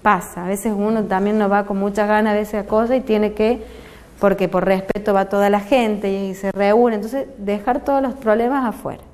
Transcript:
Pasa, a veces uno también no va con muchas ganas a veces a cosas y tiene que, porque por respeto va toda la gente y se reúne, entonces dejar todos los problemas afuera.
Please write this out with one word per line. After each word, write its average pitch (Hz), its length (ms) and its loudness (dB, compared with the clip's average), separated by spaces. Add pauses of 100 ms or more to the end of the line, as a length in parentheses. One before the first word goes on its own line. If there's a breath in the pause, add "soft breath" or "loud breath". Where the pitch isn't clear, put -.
Pasa, 180 460 -2
a - 20 -4
veces 202 280 -2
uno 214 280 0
también 196 340 0
no 202 100 2
va 202 160 2
con 202 120 -4
muchas 208 320 0
ganas 214 240 2
a 208 40 2
veces 208 180 -4 (100)
a - 20 -10
cosas 233 300 2
y 254 60 0
tiene 214 320 0
que, 220 280 0 (560 loud breath)
porque 190 300 2
por 180 160 0
respeto 190 500 0
va 196 120 2
toda 202 220 2
la 202 120 4
gente 208 500 0
y 196 240 -4
se 196 160 -4
reúne, 214 460 4
entonces 233 300 -6 (120)
dejar 208 460 -2
todos 277 180 2
los 262 120 -2
problemas 240 520 0
afuera. - 340 -6 (140)